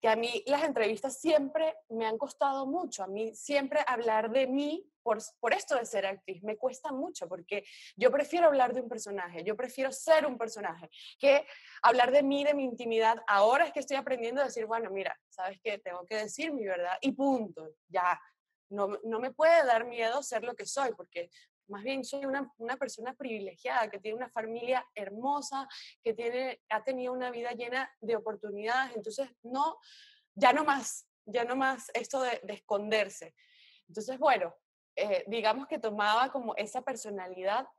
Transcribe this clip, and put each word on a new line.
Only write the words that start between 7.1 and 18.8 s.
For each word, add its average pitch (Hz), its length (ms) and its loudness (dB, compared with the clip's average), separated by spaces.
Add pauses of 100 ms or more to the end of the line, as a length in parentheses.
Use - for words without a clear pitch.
porque 180 360 -8 (320)
yo 247 160 6
prefiero 294 340 4
hablar 254 280 6
de 254 80 -2
un 233 60 -8
personaje, 196 540 -8
yo 208 140 -2
prefiero 254 340 -4
ser 311 360 4
un 254 120 -4
personaje, 196 500 -8 (300)
que 277 280 6 (360)
hablar 247 300 6
de 285 100 8
mí, 277 220 2
de 294 100 4
mi 285 100 0
intimidad. 226 520 2 (100)
Ahora 220 400 6
es 285 60 -6
que 302 80 -4
estoy 269 160 -2
aprendiendo 262 440 -2
a 277 40 4
decir, 240 220 -4
"Bueno, 226 240 -2
mira, 190 280 -4 (120)
¿sabes 190 340 -8
qué? 208 140 -4
Tengo 180 280 -10
que 220 100 -8
decir 214 360 -4
mi 247 120 -4
verdad 180 360 -2
y 269 120 0
punto, 220 560 0 (200)
ya". 180 320 2 (500)
No, 202 160 0 (160)